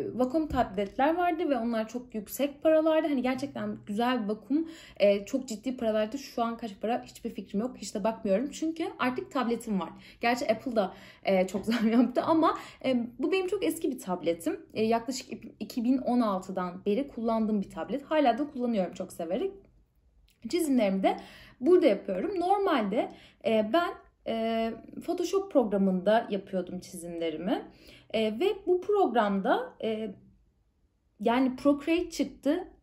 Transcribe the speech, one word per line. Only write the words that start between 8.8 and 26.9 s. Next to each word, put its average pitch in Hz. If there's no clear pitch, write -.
artık 254
tabletim 226
var. 165
Gerçi 247
Apple 226
da, 190
e, 190
çok 190
<laughs> -
zam 220
yaptı 240
ama, 330
e, 247
bu 285
benim 381
çok 392
eski 320
bir 247
tabletim. 180
E, 220
yaklaşık 226
iki 220
bin 262
on 247
altıdan 185
beri 220
kullandığım 220
bir 185
tablet. 208
Hala 277
da 285
kullanıyorum 233
çok 180
severek. 220
Çizimlerimi 240
de 370
burada 330
yapıyorum. 214
Normalde, 330
e, 220
ben, 349
e, 226
Photoshop 349
programında 202
yapıyordum 185
çizimlerimi. 170